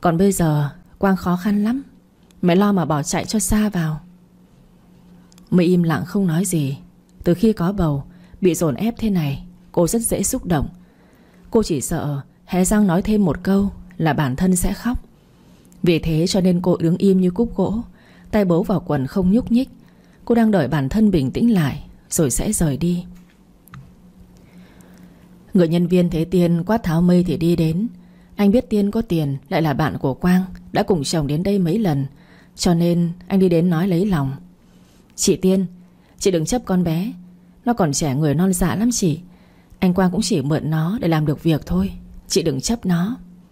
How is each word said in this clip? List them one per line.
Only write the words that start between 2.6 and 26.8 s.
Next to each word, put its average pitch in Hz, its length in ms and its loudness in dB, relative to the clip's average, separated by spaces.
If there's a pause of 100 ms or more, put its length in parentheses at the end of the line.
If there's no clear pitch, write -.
mà 180 120 0
bỏ 143 180 -2
chạy - 220 -4
cho - 140 -4
xa 214 300 0
vào." 160 320 -4 (1500)
Mây 175 160 4
im 175 160 4
lặng 165 220 0
không 196 220 -2
nói 170 180 0
gì. 143 340 -2 (460)
Từ 170 100 2
khi 220 180 2
có 175 200 -2
bầu, 156 320 -2 (360)
bị 180 140 2
dồn 160 200 0
ép 226 240 -4
thế 220 120 -2
này, 147 340 -2 (280)
cô 170 140 2
rất 226 160 0
dễ - 200 -2
xúc 254 220 -4
động. 165 240 0 (840)
Cô 226 120 2
chỉ 156 180 -2
sợ 143 400 -4 (240)
hé 180 200 0
răng 214 220 2
nói 180 160 2
thêm 214 220 2
một 175 180 -2
câu 196 280 0 (260)
là 160 160 0
bản 135 240 -2
thân 185 200 2
sẽ 196 160 0
khóc. 240 260 -4 (840)
Vì 175 160 2
thế 160 280 0
cho 196 140 0
nên 180 200 2
cô 180 160 0
đứng 170 200 0
im 190 240 2
như 180 100 2
cúc 226 260 -4
gỗ, 202 260 -2 (480)
tay 214 140 2
bấu 175 180 2
vào 208 240 -2
quần 139 200 -2
không 185 260 0
nhúc 233 200 0
nhích. 247 160 0 (560)
Cô 240 100 2
đang 226 160 4
đợi 175 180 2
bản 139 200 -2
thân 214 220 2
bình 139 200 0
tĩnh 233 240 2
lại 151 300 0 (260)
rồi 151 200 0
sẽ - 220 -4
rời 151 240 0
đi. 175 280 -2 (2500)
Người 175 140 4
nhân 175 180 2
viên 175 240 2
thấy 165 140 -2
Tiên 170 400 2
quát 220 180 -2